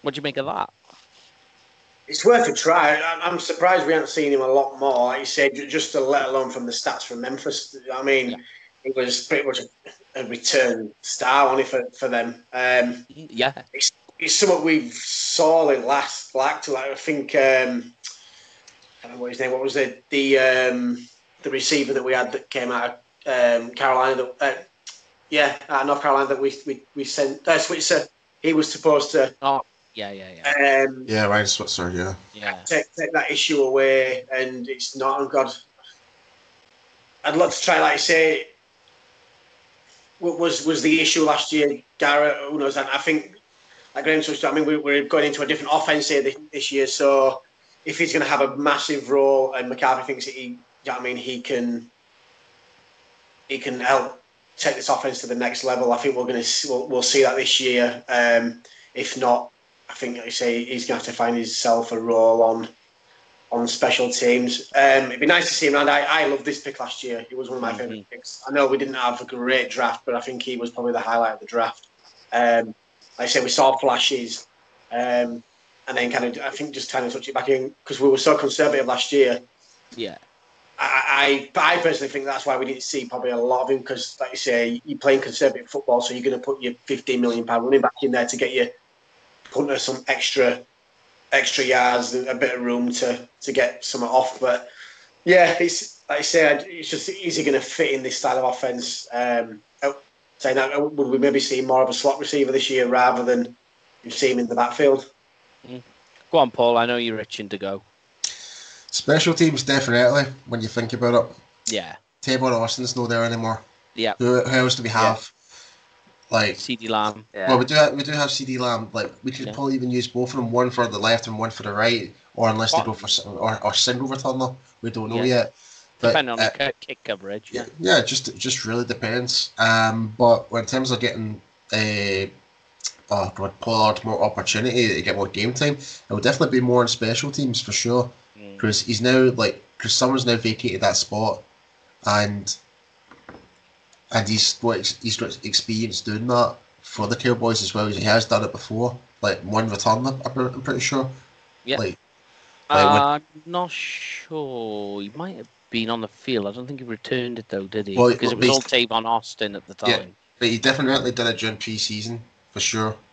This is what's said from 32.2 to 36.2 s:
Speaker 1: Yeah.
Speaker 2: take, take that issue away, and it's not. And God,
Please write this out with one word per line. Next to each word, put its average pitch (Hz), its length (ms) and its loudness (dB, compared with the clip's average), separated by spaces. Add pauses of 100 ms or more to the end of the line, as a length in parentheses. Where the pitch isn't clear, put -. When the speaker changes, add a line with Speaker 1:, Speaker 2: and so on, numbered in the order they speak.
Speaker 1:
Yeah. 104 320 -8
Speaker 2:
take, 156 300 -2
take 165 160 -6
that 151 180 -2
issue 147 320 0
away, 131 640 4 (100)
and 127 340 -4
it's 131 280 -10
not. 135 260 -2
And 135 80 -4
God, 135 240 0 (1700)